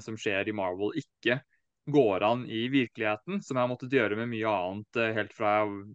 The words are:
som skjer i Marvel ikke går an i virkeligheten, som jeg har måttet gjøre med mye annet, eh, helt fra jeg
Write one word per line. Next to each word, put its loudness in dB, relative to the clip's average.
som -8
skjer -2
i -2
Marvel -2
ikke -2
går 4
an 2
i -4
virkeligheten, -2
som -4
jeg 2
har 0
måttet -6
gjøre 2
med -4
mye -2
annet, -2
eh, 0
helt -4
fra 4
jeg -2